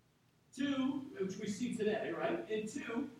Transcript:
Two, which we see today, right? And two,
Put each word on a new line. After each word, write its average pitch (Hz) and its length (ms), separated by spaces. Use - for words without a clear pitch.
Two, 269 480
which 190 200
we 208 100
see - 260
today, 202 420
right? 165 340
And 214 180
two, 247 400